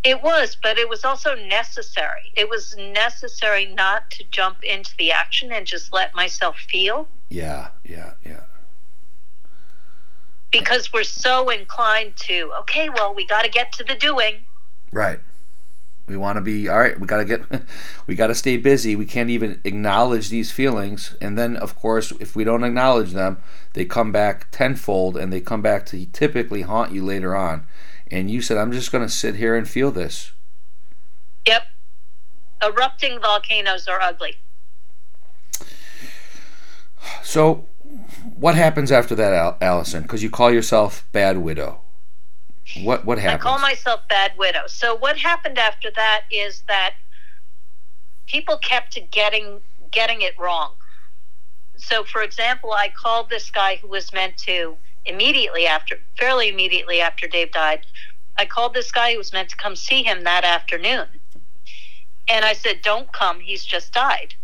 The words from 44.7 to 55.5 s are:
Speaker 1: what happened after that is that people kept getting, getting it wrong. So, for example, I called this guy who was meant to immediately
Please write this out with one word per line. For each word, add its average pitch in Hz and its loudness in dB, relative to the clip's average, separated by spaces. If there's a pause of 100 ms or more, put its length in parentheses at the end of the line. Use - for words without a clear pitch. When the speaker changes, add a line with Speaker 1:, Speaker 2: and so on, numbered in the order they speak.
Speaker 1:
what 285 2
happened 320 0
after 220 0
that 214 0
is 202 -2
that 190 0 (1300)
people 302 0
kept - 0 (120)
getting, 208 0 (300)
getting 226 0
it 180 -2
wrong. 175 0 (1040)
So, 220 0
for 214 -2
example, 233 0
I 202 2
called 233 0
this 226 -2
guy 196 2
who 202 -4
was 190 -2
meant 185 0
to 170 -2 (280)
immediately 196 0